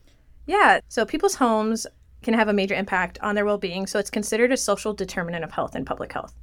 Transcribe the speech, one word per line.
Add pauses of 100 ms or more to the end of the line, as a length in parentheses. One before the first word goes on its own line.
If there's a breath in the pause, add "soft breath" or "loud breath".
(460)
Yeah,
so
people's
homes (380)
can
have
a
major
impact
on
their
well-being,
so
it's
considered
a
social
determinant
of
health
and
public
health.